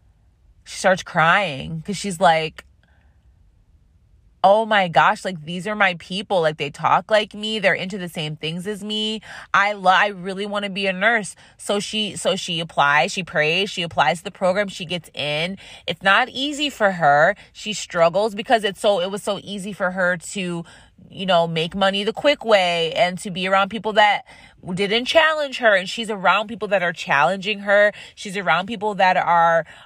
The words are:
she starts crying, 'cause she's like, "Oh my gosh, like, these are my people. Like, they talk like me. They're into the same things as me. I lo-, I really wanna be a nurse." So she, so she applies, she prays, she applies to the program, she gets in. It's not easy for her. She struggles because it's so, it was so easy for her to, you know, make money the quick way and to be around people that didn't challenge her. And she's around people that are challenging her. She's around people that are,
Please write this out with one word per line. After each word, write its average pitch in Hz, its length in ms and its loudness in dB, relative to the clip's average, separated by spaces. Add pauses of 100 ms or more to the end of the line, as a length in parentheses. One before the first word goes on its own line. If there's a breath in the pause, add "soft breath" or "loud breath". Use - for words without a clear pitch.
(640)
she - 100 -16
starts 185 280 2
crying, 165 840 0
'cause 202 80 -6
she's 180 240 -8
like, 160 460 2 (1800)
"Oh 208 240 6
my 202 220 2
gosh, 165 380 2
like, 185 180 -8
these 175 240 -10
are 214 80 -6
my 190 200 0
people. 190 440 -4
Like, 156 160 0
they 147 140 -6
talk 156 420 0
like 214 220 2
me. 214 260 -6
They're 180 140 2
into 185 240 -6
the 180 100 -8
same 156 300 -8
things 170 300 -8
as 208 140 -8
me. 214 400 -6 (320 loud breath)
I 202 200 2
lo-, 185 180 2
I 190 160 4
really 190 380 -8
wanna 202 240 -4
be 196 180 -4
a 190 60 -2
nurse." 208 420 0 (220 soft breath)
So 202 240 -2
she, 214 340 -6
so 180 220 -2
she 165 240 -6
applies, 156 500 2
she 196 100 -8
prays, 170 480 -2
she - 120 -8
applies 160 380 0
to - 40 -20
the 196 80 -10
program, 190 380 0
she 180 160 -12
gets 175 280 -10
in. 151 440 -6 (300 loud breath)
It's - 140 -8
not 214 280 4
easy 285 400 -4
for 202 240 0
her. 165 420 4 (160 loud breath)
She - 220 -10
struggles 180 600 0
because 220 300 0
it's 196 160 -4
so, 202 220 2
it 190 100 -4
was 202 120 -8
so 196 200 -4
easy 196 300 -10
for 180 180 -2
her 180 240 0
to, 175 480 -8 (460 loud breath)
you - 160 -10
know, 170 220 4
make 165 280 -4
money 196 280 0
the 214 100 -2
quick 285 320 0
way 175 480 2
and 180 260 0
to 208 120 -10
be 180 160 -4
around 196 220 2
people 214 240 -6
that 208 320 4 (480 loud breath)
didn't 202 320 -2
challenge 311 540 0
her. 226 140 4
And 185 140 2
she's 220 220 -8
around 196 400 0
people 214 180 -8
that 185 160 4
are 175 80 0
challenging 180 680 0
her. 208 340 4 (220 loud breath)
She's 196 200 -12
around 180 320 0
people 214 280 -6
that 185 200 4
are, 165 500 4 (200 loud breath)